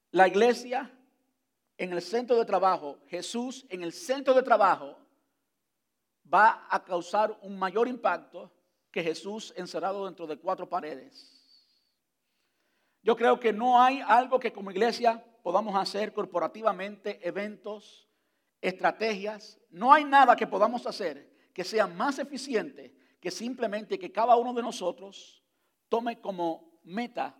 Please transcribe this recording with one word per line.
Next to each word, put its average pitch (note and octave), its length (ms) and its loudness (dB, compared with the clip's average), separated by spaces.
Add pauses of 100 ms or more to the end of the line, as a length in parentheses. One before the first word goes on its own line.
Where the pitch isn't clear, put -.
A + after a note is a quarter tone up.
(100)
la F#3 160 6
iglesia A#3+ 640 0 (880)
en F3+ 140 -6
el F3 100 -4
centro A#3 340 0
de A3+ 80 4
trabajo, F3 640 0
Jesús A#3+ 640 -8
en F3+ 140 -10
el E3+ 100 -8
centro C4+ 420 0
de C4 80 6
trabajo, F#3 560 2 (1300)
va G#3 360 6
a F#3+ 140 -2
causar G3+ 600 -2
un G3 140 -14
mayor F#3+ 300 0
impacto F#3 640 -6 (400)
que F3+ 120 -6
Jesús F3+ 540 -8
encerrado F#3 500 -6
dentro E3+ 200 -14
de D3+ 120 -10
cuatro F3+ 300 -6
paredes. D3+ 640 -10 (1700)
Yo A3+ 120 4
creo A#3+ 240 2
que A3 140 0
no A#3+ 280 4
hay C4 200 4
algo A#3+ 400 2
que A3 120 -6
como G3 200 -12
iglesia A3+ 520 0 (200)
podamos F#3+ 320 -2
hacer G#3 360 -4
corporativamente, G3 1160 -6
eventos, G3+ 800 -12 (520)
estrategias. G3 1000 -4 (100)
No G#3+ 220 4
hay D4+ 120 6
nada C4+ 300 8
que A3 140 -4
podamos A3+ 380 0
hacer F3 460 -8 (200)
que F#3 100 -8
sea G#3+ 240 0
más A3+ 320 -4
eficiente A3 800 -6 (240)
que F3 100 -6
simplemente G#3+ 640 -6
que F3+ 140 -10
cada A#3 240 6
uno A#3+ 180 2
de A#3+ 100 -4
nosotros G3 800 -10 (440)
tome A#3 320 -4
como F3 640 -8
meta E3 580 -8